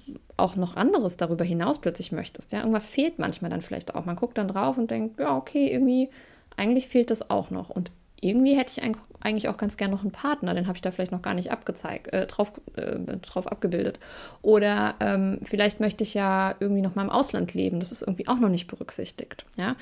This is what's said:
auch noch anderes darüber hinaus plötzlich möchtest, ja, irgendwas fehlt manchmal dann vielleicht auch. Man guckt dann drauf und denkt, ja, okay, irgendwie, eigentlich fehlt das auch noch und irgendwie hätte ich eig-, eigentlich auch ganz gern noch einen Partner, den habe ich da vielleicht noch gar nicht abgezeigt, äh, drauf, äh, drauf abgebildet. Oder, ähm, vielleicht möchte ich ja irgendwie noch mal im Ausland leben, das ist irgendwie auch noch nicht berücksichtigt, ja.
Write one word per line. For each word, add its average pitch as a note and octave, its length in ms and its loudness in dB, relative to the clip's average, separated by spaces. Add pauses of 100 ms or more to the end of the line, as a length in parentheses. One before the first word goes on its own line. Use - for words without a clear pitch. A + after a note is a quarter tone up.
(380)
auch F3+ 180 2
noch F3 200 -2
anderes A#3 420 2
darüber E3+ 260 0
hinaus F3+ 360 0
plötzlich - 320 -4
möchtest, - 420 -8
ja, G#3 60 -2
irgendwas A3 280 0
fehlt D#4+ 320 0
manchmal E3 320 -2
dann F3 100 -4
vielleicht F3+ 320 -6
auch. F3 120 -6
Man F3 100 -4
guckt A#3+ 220 -4
dann G#3 100 0
drauf G#3+ 300 0
und A3+ 120 0
denkt, A3 300 -4
ja, C#4 180 0
okay, C#4 300 2
irgendwie, B3+ 420 4 (460)
eigentlich A#3+ 320 2
fehlt A#3+ 240 4
das A3 180 -2
auch G3+ 200 0
noch F#3 200 -6
und F3+ 220 -6 (280)
irgendwie C4 380 6
hätte B3+ 140 0
ich - 120 -8
eig-, A3 140 -2 (240)
eigentlich G#3+ 260 0
auch G#3 100 -2
ganz G#3 200 -2
gern G3 140 0
noch G3 100 -2
einen G3+ 100 -2
Partner, - 440 -2
den F3+ 100 0
habe F3+ 100 -2
ich - 60 -14
da F3+ 80 -2
vielleicht F3+ 220 -2
noch F3+ 100 -4
gar F#3+ 140 -2
nicht F3 160 -4
abgezeigt, - 600 -6
äh, F#3+ 140 0
drauf, - 260 0 (240)
äh, - 220 -4 (240)
drauf - 240 -6
abgebildet. F#3+ 540 -2 (420)
Oder, G#3 600 4
ähm, G3 420 2
vielleicht G#3 360 2
möchte G#3+ 240 0
ich G#3 120 -2
ja F#3+ 440 2
irgendwie G3+ 220 2
noch F#3+ 140 0
mal G3 80 0
im G3 80 -2
Ausland F#3 420 0
leben, F#3 260 0
das F3+ 120 -4
ist - 100 -8
irgendwie - 260 -4
auch B3+ 120 2
noch A3+ 100 6
nicht F3 160 0
berücksichtigt, - 800 -12 (100)
ja. G#3 260 -2